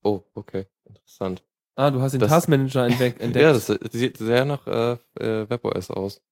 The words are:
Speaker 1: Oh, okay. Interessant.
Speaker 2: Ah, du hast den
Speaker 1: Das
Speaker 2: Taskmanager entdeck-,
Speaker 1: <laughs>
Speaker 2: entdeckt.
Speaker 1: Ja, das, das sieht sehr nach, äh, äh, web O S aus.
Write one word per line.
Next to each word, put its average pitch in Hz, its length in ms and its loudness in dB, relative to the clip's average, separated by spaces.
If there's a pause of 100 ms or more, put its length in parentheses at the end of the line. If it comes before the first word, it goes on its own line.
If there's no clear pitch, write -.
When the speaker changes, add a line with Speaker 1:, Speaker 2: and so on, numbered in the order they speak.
Speaker 1:
Oh, 104 160 -2 (140)
okay. 98 320 -10 (180)
Interessant. - 580 -10 (320)
Speaker 2:
Ah, 143 160 2
du 131 100 -2
hast 135 120 -2
den 135 80 -2
Speaker 1:
Das 107 100 4
Speaker 2:
Taskmanager 135 560 2
entdeck-, 123 300 2
Speaker 1:
<laughs> - 40 -18
Speaker 2:
entdeckt. 120 240 2
Speaker 1:
Ja, 156 80 8
das, 113 140 2
das 104 120 0 (120)
sieht 120 280 -2
sehr 120 260 2
nach, 143 240 -6
äh, 117 240 -2 (260)
äh, 110 320 -4
web 123 140 -6
O - 60 -2
S - 200 -6
aus. 98 420 -8